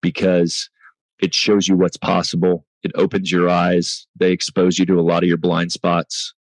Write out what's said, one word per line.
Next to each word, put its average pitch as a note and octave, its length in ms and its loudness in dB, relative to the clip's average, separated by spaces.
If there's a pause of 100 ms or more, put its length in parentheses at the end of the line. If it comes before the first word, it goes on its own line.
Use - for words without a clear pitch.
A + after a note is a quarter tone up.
because F2 640 0 (520)
it F#2 120 -2
shows G2+ 340 0
you F#2+ 80 4
what's F2+ 220 2
possible. F2+ 680 -2 (160)
It F2 140 -6
opens F#2+ 360 -2
your F2 160 2
eyes. F2 640 0
They F#2 180 2
expose F2+ 460 0
you F#2 60 4
to F2+ 160 2
a - 0 -
lot E2+ 220 2
of F2+ 60 2
your E2+ 100 2
blind F2 340 -2
spots. - 720 -4